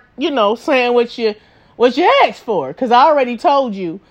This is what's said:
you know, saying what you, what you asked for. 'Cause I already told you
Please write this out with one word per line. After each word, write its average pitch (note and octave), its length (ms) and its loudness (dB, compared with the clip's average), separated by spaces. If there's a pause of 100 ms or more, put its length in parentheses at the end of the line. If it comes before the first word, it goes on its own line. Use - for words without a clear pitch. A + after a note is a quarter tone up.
(180)
you D4 120 -4
know, A#3 260 0
saying B3 380 -2
what A#3+ 240 -2
you, A3 160 -2 (440)
what A#3+ 200 0
you F#4 140 2 (140)
asked A3 180 -6
for. D3+ 300 -4
'Cause A#3+ 180 -4
I B3 140 6
already C4+ 320 0
told C#4 360 0
you F#3+ 260 -8 (120)